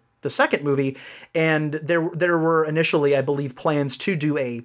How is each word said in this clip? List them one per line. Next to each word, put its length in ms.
the 80
second 340
movie, 320
and 380
there, 400
there 240
were 260
initially, 540
I 40
believe, 340
plans 420
to 180
do 220
a 280